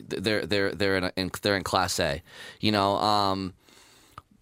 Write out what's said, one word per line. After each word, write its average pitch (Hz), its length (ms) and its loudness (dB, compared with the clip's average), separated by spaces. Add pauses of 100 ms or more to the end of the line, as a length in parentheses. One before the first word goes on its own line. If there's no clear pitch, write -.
th-, 78 140 -4
they're, 107 240 0
they're, 98 260 2
they're 98 240 0
in, 92 80 0
a, 90 120 -2
in, 92 140 -2 (120)
they're 101 140 2
in 90 60 -2
Class 92 380 0
A, 73 220 0 (360)
you 107 140 0
know. 101 240 4
Um, 98 560 0 (880)